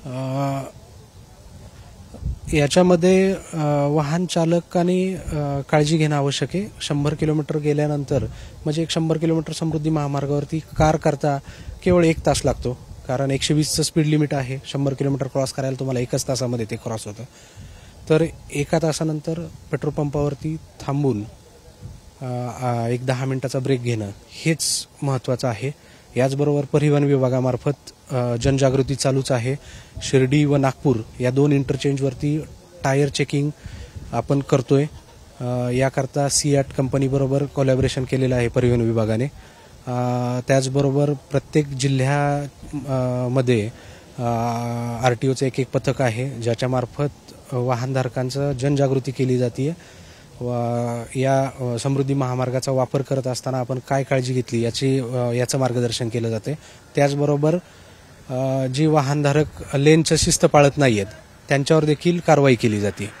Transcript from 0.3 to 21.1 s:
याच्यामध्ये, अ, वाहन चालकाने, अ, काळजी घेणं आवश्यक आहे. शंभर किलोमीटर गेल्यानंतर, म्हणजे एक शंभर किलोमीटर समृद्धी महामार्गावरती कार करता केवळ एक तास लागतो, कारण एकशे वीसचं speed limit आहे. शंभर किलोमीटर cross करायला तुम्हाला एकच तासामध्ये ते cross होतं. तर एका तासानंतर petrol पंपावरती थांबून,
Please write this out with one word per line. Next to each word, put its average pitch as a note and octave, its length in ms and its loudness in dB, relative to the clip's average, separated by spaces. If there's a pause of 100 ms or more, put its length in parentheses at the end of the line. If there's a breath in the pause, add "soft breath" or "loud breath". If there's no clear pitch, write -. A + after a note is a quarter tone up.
याच्यामध्ये, F3+ 800 4
अ, D3 540 -2
वाहन D3+ 400 0
चालकाने, F3+ 880 0
अ, C#3+ 460 -4 (100)
काळजी D3+ 260 4
घेणं D3+ 200 2
आवश्यक C#3 380 0
आहे. G3+ 120 -2 (140)
शंभर D3 340 0
किलोमीटर D#3 440 0
गेल्यानंतर, D3 600 0 (460 loud breath)
म्हणजे D#3 180 0
एक D#3 80 -4
शंभर D#3+ 260 0
किलोमीटर D#3+ 360 0
समृद्धी D#3 380 -2
महामार्गावरती C#3+ 680 -2
कार D#3 380 2
करता C#3+ 420 0 (460 loud breath)
केवळ F3+ 200 6
एक D#3+ 220 2
तास C#3+ 180 2
लागतो, B2 340 -2 (300)
कारण C3+ 220 -2
एकशे C3+ 240 0
वीसचं D3+ 280 0
speed D3+ 240 0
limit D3+ 280 2
आहे. C3 320 -4
शंभर C#3 280 -2
किलोमीटर C#3 320 -2
cross C3 260 -2
करायला C3+ 260 -4
तुम्हाला C3 220 -2
एकच B2+ 280 -2
तासामध्ये B2 420 -2
ते A#2+ 60 -6
cross A2 300 -8
होतं. G#2+ 180 -12 (840 loud breath)
तर D#3+ 140 4 (300)
एका D3 280 0
तासानंतर D#3+ 680 -4 (240)
petrol D3 200 -4
पंपावरती D3 640 -2 (240)
थांबून, C3+ 440 0 (1000)